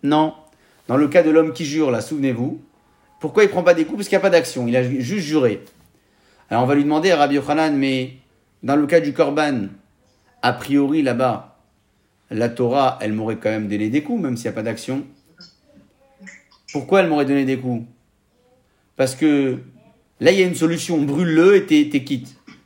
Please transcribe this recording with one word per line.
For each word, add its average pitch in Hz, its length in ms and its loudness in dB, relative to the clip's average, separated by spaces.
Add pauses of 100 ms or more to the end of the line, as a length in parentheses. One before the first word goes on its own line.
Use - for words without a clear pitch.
Non. 151 320 2 (540)
Dans 127 80 0
le 147 100 4
cas 175 160 4
de 156 80 2
l'homme 160 220 4
qui 165 140 -10
jure, 147 240 -2
là, 117 100 -2
souvenez-vous, 135 640 -4 (580)
pourquoi 208 240 2
il 196 60 4
prend 180 120 -4
pas 175 120 6
des 160 100 0
coups ? 156 140 -6
Parce 202 100 -8
qu'il 196 80 0
n'y 190 60 2
a - 0 -
pas 196 80 2
d'action, 156 360 2
il 117 80 -2
a 127 80 2
ju-, 127 200 -2
juste 165 240 -4
juré. 131 360 0 (880)
Alors 113 140 2
on - 20 0
va 139 80 2
lui 143 100 2
demander 156 260 0
à 170 60 4
Rabbi 143 180 2
Yochanan, 147 420 0
mais 131 400 -2 (460)
dans 131 120 0
le 147 120 2
cas 165 140 4
du 143 120 -4
Korban, 143 540 -2 (720)
a 120 140 0
priori 143 480 0
là-bas, 123 560 -4 (720)
la 117 180 -2
Torah, 123 540 0
elle 107 100 -4
m'aurait 107 240 -4
quand 107 140 -4
même 107 180 -4
donné 104 220 -4
des 143 120 -2
coups, 233 200 -4
même 127 140 -4
s'il - 80 -14
n'y - 40 -4
a 104 40 -6
pas 110 100 -8
d'action. 127 420 -6 (1700)
Pourquoi 151 280 2
elle 180 80 2
m'aurait 147 180 0
donné 139 180 0
des 131 140 -2
coups ? 123 260 -6 (1120)
Parce - 180 -2
que 139 440 2 (640)
là, 151 120 6
il 196 60 2
y 190 40 4
a 185 40 4
une 175 80 -2
solution, 165 440 -2
brûle-le 160 580 4
et - 100 2
t'es, 151 240 4
t'es 135 140 -2
quitte. 131 300 -8 (320)